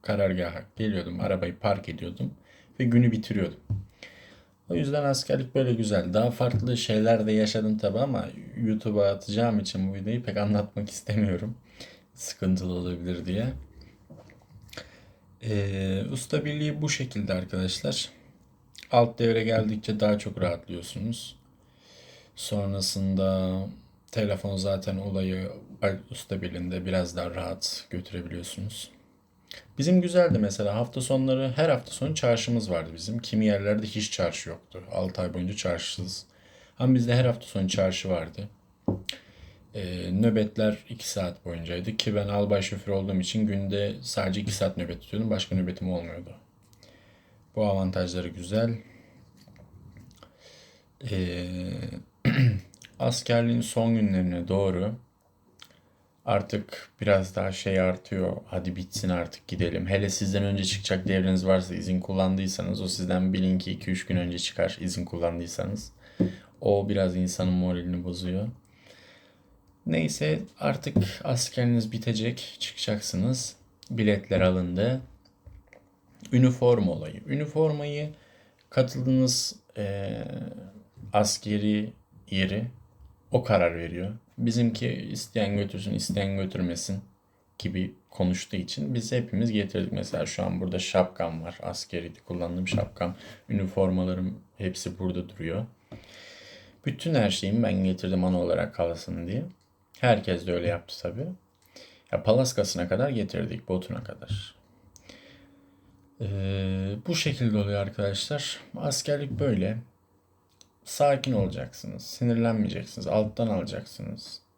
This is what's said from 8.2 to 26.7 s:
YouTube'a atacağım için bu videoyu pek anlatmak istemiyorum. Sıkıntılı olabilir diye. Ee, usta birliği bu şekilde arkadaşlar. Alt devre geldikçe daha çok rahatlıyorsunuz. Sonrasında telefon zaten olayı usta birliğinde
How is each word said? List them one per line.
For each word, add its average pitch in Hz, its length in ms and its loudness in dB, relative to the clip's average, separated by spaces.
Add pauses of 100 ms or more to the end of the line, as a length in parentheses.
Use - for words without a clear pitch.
YouTube'a 107 520 2
atacağım 104 500 2
için 95 320 -2
bu 98 40 -4
videoyu 107 280 -2
pek 104 140 -4
anlatmak 104 540 0
istemiyorum. 104 680 0 (580)
Sıkıntılı 92 580 0
olabilir 90 540 -4
diye. 101 200 0 (2000)
Ee, 98 600 0 (100)
usta 143 320 -2
birliği 151 380 -2
bu 147 60 0
şekilde 104 460 -2
arkadaşlar. 92 720 -2 (840)
Alt 120 280 6
devre 113 260 4
geldikçe 107 560 0
daha 104 180 4
çok - 220 -6
rahatlıyorsunuz. 87 960 -4 (1000)
Sonrasında 95 1200 0 (520)
telefon 101 460 -2
zaten 95 400 -2
olayı 95 540 -2 (600)
usta - 320 -6
birliğinde 90 440 -4